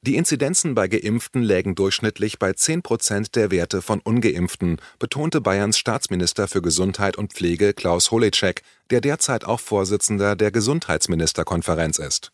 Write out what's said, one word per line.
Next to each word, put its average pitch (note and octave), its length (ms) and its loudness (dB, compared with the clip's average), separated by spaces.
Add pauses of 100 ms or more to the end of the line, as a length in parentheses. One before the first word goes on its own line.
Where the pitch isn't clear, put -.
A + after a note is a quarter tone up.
Die C#3 120 0
Inzidenzen D3 600 0
bei G2 100 4
Geimpften A2 560 0
lägen F#2+ 320 2
durchschnittlich G#2 640 0
bei G2 140 2
zehn D#3+ 300 -2
Prozent G#2 520 -2
der G#2+ 160 2
Werte F2+ 320 0
von G#2 160 0
Ungeimpften, F2+ 800 0 (200)
betonte - 400 -2
Bayerns G2+ 380 2
Staatsminister G2 680 -2
für F#2+ 160 -2
Gesundheit F#2 540 0
und G2+ 160 -6
Pflege F2+ 420 0
Klaus F2 380 0
Holecek, G#2+ 500 2 (280)
der B2 100 4
derzeit C#3+ 440 -2
auch A#2 140 -2
Vorsitzender G2+ 760 0
der G#2 160 2
Gesundheitsministerkonferenz E2+ 1500 0
ist. - 360 -6